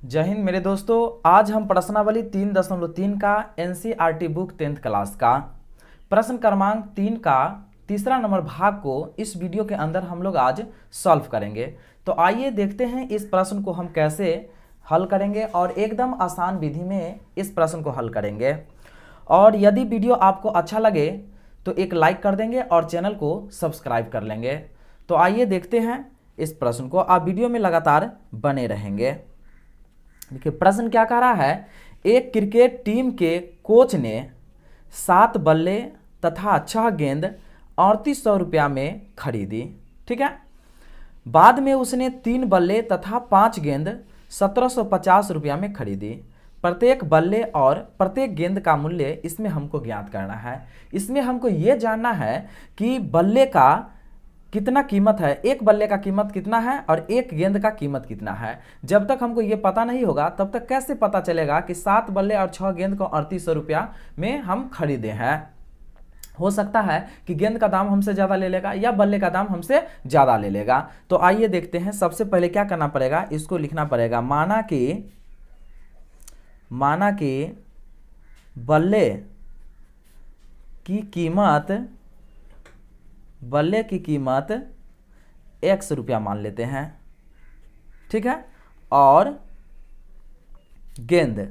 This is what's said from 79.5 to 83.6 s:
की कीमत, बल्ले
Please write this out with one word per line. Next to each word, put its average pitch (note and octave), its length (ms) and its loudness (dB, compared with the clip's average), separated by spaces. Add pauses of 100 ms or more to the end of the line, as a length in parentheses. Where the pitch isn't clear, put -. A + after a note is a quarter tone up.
की G3+ 180 -4
कीमत, F3 880 0 (1500)
बल्ले D#3 380 0